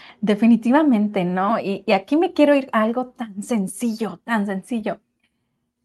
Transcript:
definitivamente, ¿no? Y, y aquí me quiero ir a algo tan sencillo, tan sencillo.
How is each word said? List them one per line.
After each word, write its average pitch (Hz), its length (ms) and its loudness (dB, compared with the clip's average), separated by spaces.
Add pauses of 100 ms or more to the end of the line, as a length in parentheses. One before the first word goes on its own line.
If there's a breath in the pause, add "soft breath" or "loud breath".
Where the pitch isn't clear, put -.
(220 loud breath)
definitivamente, 226 1040 2
¿no? 185 340 -2
Y, 190 260 -6
y 220 80 0
aquí 196 240 0
me 349 160 0
quiero 294 220 4
ir 269 160 -2
a 220 120 0
algo 240 260 -2
tan 208 340 -12
sencillo, 214 800 -4
tan 214 220 -2
sencillo. 202 540 -6 (840)